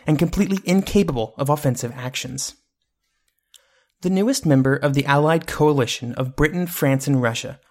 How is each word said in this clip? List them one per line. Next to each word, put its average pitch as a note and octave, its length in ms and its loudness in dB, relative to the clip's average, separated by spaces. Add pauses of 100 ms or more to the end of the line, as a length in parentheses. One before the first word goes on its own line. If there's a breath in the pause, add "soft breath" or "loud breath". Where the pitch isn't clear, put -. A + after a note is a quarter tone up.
and D3+ 140 2
completely F#3+ 440 0
incapable F3+ 760 0
of C3+ 100 0
offensive B2+ 460 -2
actions. C3 580 -10 (1500 soft breath)
The F3+ 100 0
newest G#3+ 340 0
member C3+ 300 4
of C#3+ 180 -2
the C#3 140 -4
Allied D3+ 400 2
coalition C#3 680 0
of C3 220 -6
Britain, F3 320 0
France, C3+ 400 0
and C#3 120 2
Russia A#2 400 -4 (120)